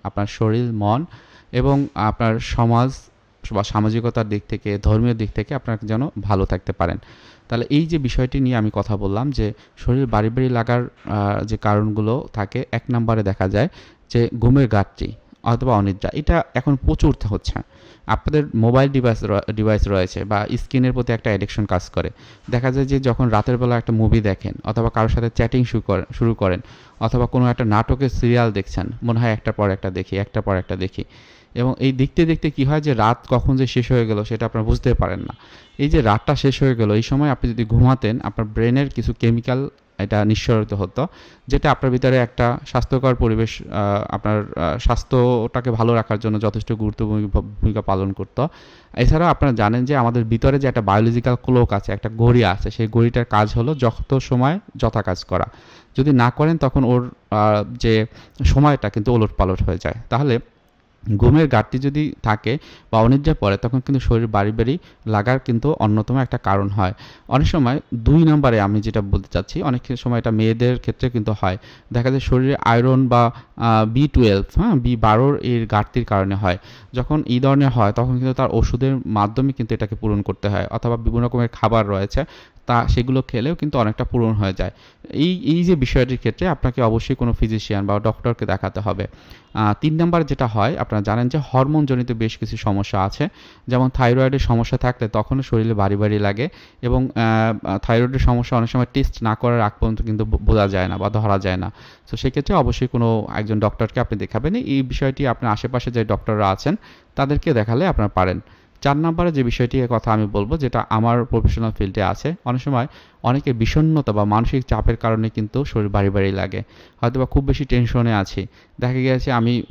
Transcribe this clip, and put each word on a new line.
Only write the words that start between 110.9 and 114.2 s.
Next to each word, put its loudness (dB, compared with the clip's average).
প্রফেশনাল 0
ফিল্ডে -4
আছে, -2
অনেক -2
সময় -2
অনেকের 0
বিষণ্ণতা 2
বা 0